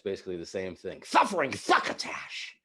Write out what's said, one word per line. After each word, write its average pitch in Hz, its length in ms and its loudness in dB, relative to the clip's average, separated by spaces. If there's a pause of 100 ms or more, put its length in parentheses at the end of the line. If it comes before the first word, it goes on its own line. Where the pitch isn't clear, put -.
basically 95 340 -4
the 85 80 -6
same 92 300 -4
thing. - 280 -8
Suffering 160 500 4
succotash! - 1120 -2